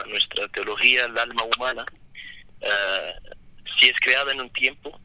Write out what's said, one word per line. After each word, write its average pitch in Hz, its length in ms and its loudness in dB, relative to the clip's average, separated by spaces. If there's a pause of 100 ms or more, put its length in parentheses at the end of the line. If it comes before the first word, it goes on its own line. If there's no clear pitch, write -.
nuestra 101 400 0
teología, 117 580 2
el 117 100 -4
alma 117 280 0 (120)
humana, 123 280 -2 (760)
eh, 98 540 -2 (640)
si 123 100 8
es 127 120 2
creada 135 320 2
en 135 100 -4
un 120 80 -8
tiempo, - 540 -4